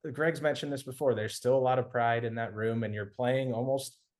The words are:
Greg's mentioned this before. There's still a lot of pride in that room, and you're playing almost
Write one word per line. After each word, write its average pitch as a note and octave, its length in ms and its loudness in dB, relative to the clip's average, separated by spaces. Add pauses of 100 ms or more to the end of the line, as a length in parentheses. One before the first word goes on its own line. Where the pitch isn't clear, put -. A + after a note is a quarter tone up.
(120)
Greg's D#3 300 0
mentioned D3 320 0
this C3+ 100 -6
before. C3 320 0
There's G#2+ 200 -4
still B2+ 200 4
a - 20 6
lot B2+ 220 4
of B2 100 -2
pride A#2 360 2
in A2+ 100 -4
that A2+ 180 -4
room, A2+ 300 0
and G#2+ 100 -4
you're G2+ 240 -6
playing B2+ 360 0
almost C3+ 440 -2 (220)